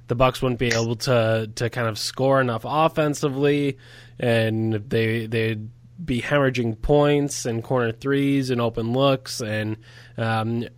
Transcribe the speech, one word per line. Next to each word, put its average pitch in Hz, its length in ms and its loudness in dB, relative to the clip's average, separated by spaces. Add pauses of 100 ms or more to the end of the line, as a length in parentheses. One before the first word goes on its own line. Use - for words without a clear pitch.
the 123 60 -2
Bucks 127 260 2
wouldn't 127 180 0
be 120 140 0
able 117 240 0
to, 113 580 2
to 117 140 -4
kind 117 180 -4
of 107 100 -4
score 135 440 0
enough 117 240 -2
offensively, 143 1120 0 (420)
and 113 540 2
they, 113 540 -2
they'd 113 420 -4 (340)
be 123 180 -2
hemorrhaging 127 600 0
points 147 640 2
and 113 180 -4
corner 120 300 0
threes 139 560 0
and 120 100 0
open 117 320 -2
looks, 135 480 0
and, 107 380 -4 (400)
um, 113 480 -2 (120)